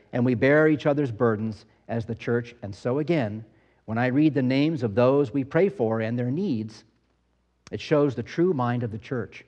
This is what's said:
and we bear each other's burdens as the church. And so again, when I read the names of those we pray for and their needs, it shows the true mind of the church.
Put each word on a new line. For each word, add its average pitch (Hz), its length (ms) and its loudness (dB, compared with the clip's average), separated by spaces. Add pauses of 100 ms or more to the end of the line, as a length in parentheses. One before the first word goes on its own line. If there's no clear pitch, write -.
(120)
and 123 140 2
we 127 100 2
bear 143 320 4
each 156 180 0
other's 143 260 0
burdens 110 540 -2 (220)
as 113 180 -6
the 117 100 -8
church. 120 460 -4
And 98 140 -12
so 127 240 -4
again, 120 460 -2 (400)
when 113 120 -4
I 123 100 2
read 143 260 2
the 135 80 0
names 135 420 0
of 104 120 -4
those 131 380 2
we 139 120 -2
pray 185 240 2
for 113 320 -2
and 117 180 -2
their 123 120 -2
needs, 131 520 -4 (880)
it 113 80 -8
shows 147 360 2
the 120 80 -6
true 175 300 0
mind 123 300 0
of 110 80 -4
the 110 60 -10
church. - 500 -8